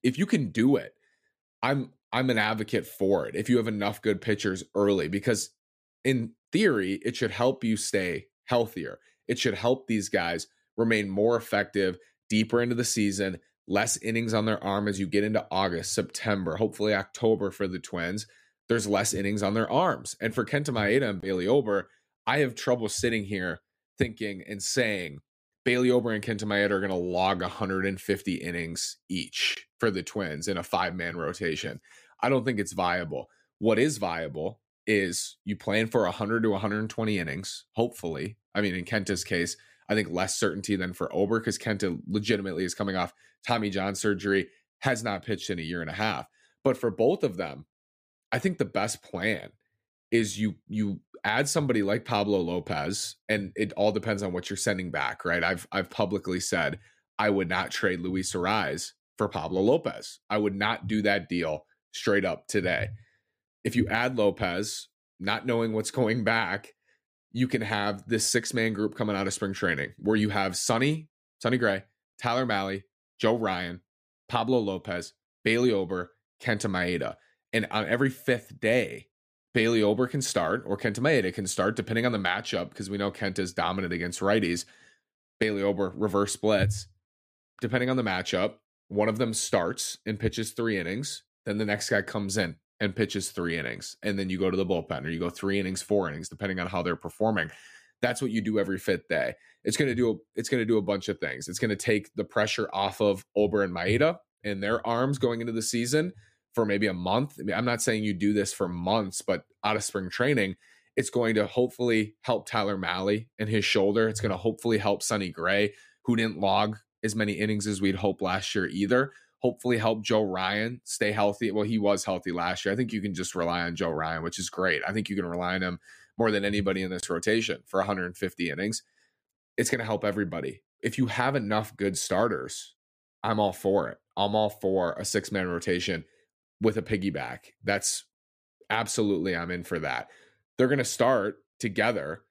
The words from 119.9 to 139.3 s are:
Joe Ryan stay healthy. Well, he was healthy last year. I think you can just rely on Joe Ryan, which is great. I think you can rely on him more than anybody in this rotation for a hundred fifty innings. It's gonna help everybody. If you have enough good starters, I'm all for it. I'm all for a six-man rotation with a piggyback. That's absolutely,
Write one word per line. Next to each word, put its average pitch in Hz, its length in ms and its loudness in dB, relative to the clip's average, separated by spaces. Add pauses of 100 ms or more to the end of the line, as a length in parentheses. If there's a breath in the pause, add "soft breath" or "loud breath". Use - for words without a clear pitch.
Joe 107 200 4
Ryan 101 600 -2
stay 104 260 0
healthy. 104 400 2
Well, 104 140 2
he 110 120 0
was 101 280 2
healthy 92 260 -2
last 87 340 -2
year. 98 80 2
I - 20 0
think 117 160 -2
you 107 100 -4
can 101 120 -4
just 87 220 -6
rely 87 260 0
on 85 140 -4
Joe 85 160 -2
Ryan, 80 320 -2
which 87 160 -6
is 85 100 -6
great. 90 380 0
I 92 40 -4
think 107 160 -4
you 101 80 -4
can 95 100 -2
rely 87 280 -4
on 92 80 -2
him 90 180 -4 (380 loud breath)
more 113 140 4
than 101 140 0
anybody 98 360 0
in 92 80 -4
this 90 200 -6
rotation 107 580 0
for 95 120 0
a 92 60 2
hundred 92 320 -4
fifty 87 320 -4
innings. 95 320 -4 (760)
It's 113 140 0
gonna 117 140 0
help 107 200 -2
everybody. 87 600 -2 (180)
If - 160 -2
you 127 100 2
have 127 280 0
enough 107 400 -2
good 98 200 -2
starters, 90 800 -2 (460)
I'm 107 180 0
all 101 140 4
for 95 360 2
it. - 100 -12 (180)
I'm 101 160 0
all 107 160 4
for 95 440 0
a 101 120 -6
six-man 95 420 -2
rotation 87 580 -2 (540 soft breath)
with 107 180 2
a 107 40 -2
piggyback. 87 720 -4 (120)
That's - 420 -2 (640)
absolutely, 101 640 0